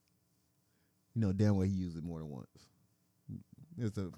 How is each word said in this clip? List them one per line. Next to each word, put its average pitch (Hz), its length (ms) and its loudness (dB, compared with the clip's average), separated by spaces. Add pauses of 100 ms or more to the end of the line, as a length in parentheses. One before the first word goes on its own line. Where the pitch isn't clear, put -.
(1160)
You 113 120 2
know 95 60 4
damn 101 240 6
well 92 100 4
he 98 60 4
used 92 240 -2
it 80 80 -8
more 85 160 -6
than 78 80 -8
once. 67 180 -12 (1300)
It's 117 200 -2
the 95 220 -4